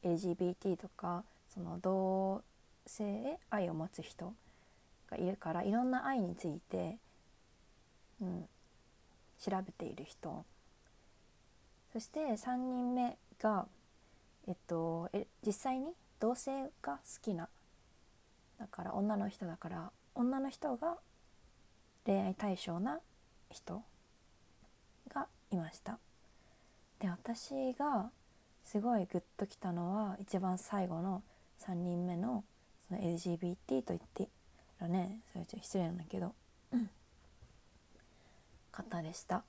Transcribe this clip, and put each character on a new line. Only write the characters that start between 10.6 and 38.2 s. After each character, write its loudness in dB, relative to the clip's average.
そ -2
し -6
て 0
三 -2
人 0
目 2
が、 4
え -2
っ -2
と、 0
え、 0
実 4
際 2
に -4
同 4
性 -2
が -2
好 -14
き 0
な、 -2
だ -8
か -10
ら -4
女 4
の 2
人 -8
だ -4
か -8
ら、 -6
女 4
の 0
人 -2
が 0
恋 6
愛 2
対 0
象 -2
な -2
人 -8
が -4
い 2
ま -2
し -12
た。 -6
で、 0
私 -2
が 2
す 0
ご 6
い 4
グ 0
ッ -6
と 0
き -12
た -2
の 0
は、 0
一 0
番 2
最 2
後 0
の 0
三 0
人 2
目 0
の、 0
そ -2
の -2
エ 4
ル 2
ジ 0
ー 2
ビ 0
ー -2
テ 4
ィ 6
ー -2
と -2
言 0
っ -4
て -2
ら -2
ね、 0
そ -4
れ -6
ち -10
ょ -8
っ -8
と -10
失 0
礼 4
な 0
ん -4
だ -6
け -4
ど、 -2
う 2
ん、 2